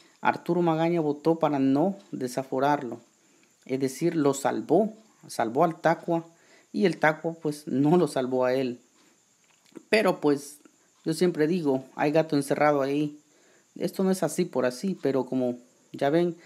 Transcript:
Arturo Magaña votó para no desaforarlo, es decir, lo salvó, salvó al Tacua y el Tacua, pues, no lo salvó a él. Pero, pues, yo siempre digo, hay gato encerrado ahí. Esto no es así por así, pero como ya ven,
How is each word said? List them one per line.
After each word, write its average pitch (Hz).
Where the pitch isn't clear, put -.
Arturo 175
Magaña 165
votó 151
para 147
no 143
desaforarlo, 135
es 131
decir, 165
lo 139
salvó, 135
salvó 120
al 160
Tacua 165
y 208
el 165
Tacua, 156
pues, 151
no 147
lo 165
salvó 127
a 127
él. 127
Pero, 196
pues, 143
yo 160
siempre 160
digo, 151
hay 147
gato 160
encerrado 143
ahí. 147
Esto 196
no 190
es 190
así 165
por 127
así, 175
pero 131
como 123
ya 139
ven, 165